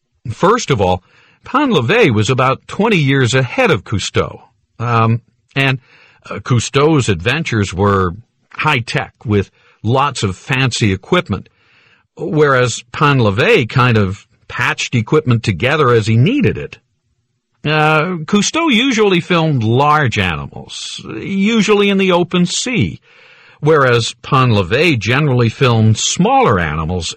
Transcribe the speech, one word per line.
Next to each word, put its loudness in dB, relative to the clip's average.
First 0
of 0
all, 0
Painlevé 0
was 0
about -2
twenty 0
years 2
ahead 0
of 0
Cousteau. -4
Um, 0
and, -2
uh, -12
Cousteau's 0
adventures -2
were 2
high-tech, -4
with 0
lots -2
of -4
fancy -2
equipment, -4
whereas 0
Painlevé 2
kind 2
of -2
patched -4
equipment 0
together 0
as 4
he 2
needed 2
it. -12
Uh, 0
Cousteau 0
usually 2
filmed 0
large 2
animals, -8
usually 0
in 0
the 2
open 0
sea, -4
whereas 2
Painlevé 2
generally 0
filmed 2
smaller 0
animals, -4